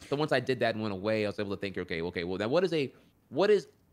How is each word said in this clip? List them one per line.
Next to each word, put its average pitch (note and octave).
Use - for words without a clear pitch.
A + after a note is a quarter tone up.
So C#3+
once D3+
I C3+
did B2
that A2+
and G#2+
went G#2+
away, G#2+
I G2+
was -
able G2
to -
think, G2
"Okay, F2
okay, F2+
well, F2+
now G#2
what E3+
is E3+
a, C#3
what E3+
is, G#3